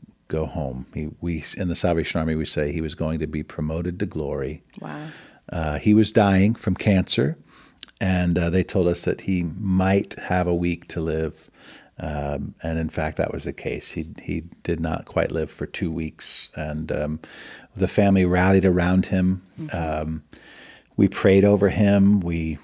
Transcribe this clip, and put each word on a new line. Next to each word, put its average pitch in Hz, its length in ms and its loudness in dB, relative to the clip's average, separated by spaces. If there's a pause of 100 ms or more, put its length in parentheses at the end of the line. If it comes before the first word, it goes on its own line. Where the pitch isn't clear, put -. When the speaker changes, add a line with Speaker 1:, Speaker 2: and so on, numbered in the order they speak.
(280)
Speaker 1:
go 80 180 -4
home. 65 480 -8
He, 78 160 -6 (100)
we, 82 220 -4 (140)
in 95 100 -4
the 85 80 -2
Salvation 82 460 0
Army, 80 160 0
we 78 100 -2
say 73 240 -2
he 80 100 -4
was 78 140 -6
going 80 240 -2
to 76 80 -4
be 78 160 -6
promoted 82 560 -6
to 101 80 -4
glory. 73 560 -6 (160)
Speaker 2:
Wow. 151 300 -12 (440)
Speaker 1:
Uh, 76 280 -2
he 107 120 4
was 107 200 6
dying 101 420 4
from - 220 -2
cancer, 120 600 2 (640)
and, 90 380 2
uh, 85 100 2
they 87 140 2
told 90 240 0
us 85 180 0
that - 180 -2
he 92 200 -2 (160)
might 95 640 2
have 90 260 0
a 87 80 0
week 87 340 -2
to - 120 -6
live. 80 500 -4 (480)
Um, 73 640 -6
and 82 160 -4
in 80 100 -2
fact, 78 300 -4
that 78 140 0
was - 120 -8
the 69 80 -8
case. - 400 -8
He, 82 160 -8 (120)
he 85 240 -6 (180)
did 82 180 -2
not 80 240 -2
quite - 260 -2
live 78 200 -4
for - 160 -10
two 85 260 -6
weeks, - 640 -8
and, 78 340 -6
um, 76 300 -4 (560)
the 92 100 0
family 98 380 4
rallied 90 400 4
around 90 420 4
him. 92 360 0 (180)
Speaker 2:
Mm-hmm. 151 160 -8 (260)
Speaker 1:
Um, 80 200 -6 (760)
we 104 120 6
prayed 98 360 6
over 101 240 6
him. 101 520 4
We, 82 440 -4